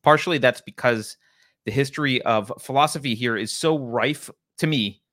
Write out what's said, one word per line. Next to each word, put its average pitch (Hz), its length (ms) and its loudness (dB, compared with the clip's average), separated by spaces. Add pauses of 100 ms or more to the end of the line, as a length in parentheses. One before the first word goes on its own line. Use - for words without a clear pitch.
partially 151 340 4
that's 123 240 2
because 113 560 -2 (480)
the 110 60 -4
history 135 500 0
of 107 380 0
philosophy 139 560 0
here 117 200 -2
is 107 160 -4
so 160 280 0
rife, 123 500 -2 (300)
to 170 80 0
me 101 340 -2 (120)